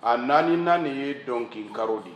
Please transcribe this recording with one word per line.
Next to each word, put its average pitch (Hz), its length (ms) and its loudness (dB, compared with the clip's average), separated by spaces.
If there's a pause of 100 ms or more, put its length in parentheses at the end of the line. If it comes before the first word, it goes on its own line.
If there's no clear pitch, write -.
A 117 120 4
naaninan 170 680 4
de 147 60 -2
ye 139 360 -6
dɔnkin 110 480 -6
karo 110 260 -2
di. 90 160 -14